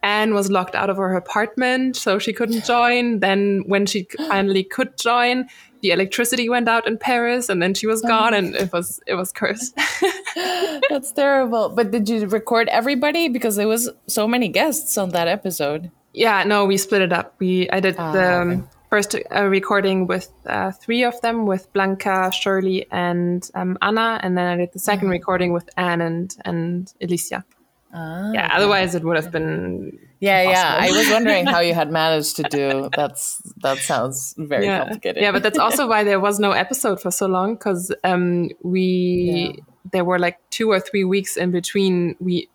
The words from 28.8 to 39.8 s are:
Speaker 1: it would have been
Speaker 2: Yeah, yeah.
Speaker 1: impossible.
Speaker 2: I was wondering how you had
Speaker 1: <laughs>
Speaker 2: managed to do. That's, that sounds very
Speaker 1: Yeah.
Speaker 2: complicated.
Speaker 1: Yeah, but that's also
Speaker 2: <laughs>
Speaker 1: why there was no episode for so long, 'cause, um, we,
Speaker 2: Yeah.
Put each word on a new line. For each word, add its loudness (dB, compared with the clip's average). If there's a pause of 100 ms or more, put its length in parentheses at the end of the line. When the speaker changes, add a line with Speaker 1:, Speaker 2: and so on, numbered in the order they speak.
Speaker 1:
it -2
would 2
have -2
been -4 (220)
Speaker 2:
Yeah, 4
yeah. 4
Speaker 1:
impossible. 4
Speaker 2:
I 4
was 4
wondering 2
how 2
you 2
had 0
Speaker 1:
<laughs> 2
Speaker 2:
managed 0
to -4
do. -2
That's, -4 (220)
that 0
sounds -4
very -2
Speaker 1:
Yeah. 0
Speaker 2:
complicated. -4
Speaker 1:
Yeah, 4
but 0
that's 0
also 2
Speaker 2:
<laughs> 0
Speaker 1:
why 4
there 2
was 0
no 4
episode 0
for -4
so -2
long, 0
'cause, -4 (120)
um, 2 (140)
we, 0
Speaker 2:
Yeah. -20 (300)